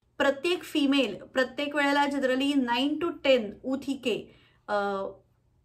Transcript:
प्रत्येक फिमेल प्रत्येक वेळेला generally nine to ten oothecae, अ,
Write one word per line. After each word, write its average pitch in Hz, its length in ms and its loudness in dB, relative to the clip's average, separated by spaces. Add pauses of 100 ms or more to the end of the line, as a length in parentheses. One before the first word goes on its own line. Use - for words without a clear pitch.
(180)
प्रत्येक 277 440 0
फिमेल 277 520 2
प्रत्येक 285 600 -4
वेळेला 285 320 2
generally 277 480 0
nine 262 460 0
to 349 80 -2 (180)
ten 254 160 6 (260)
oothecae, 262 500 -4 (500)
अ, 202 380 -2 (580)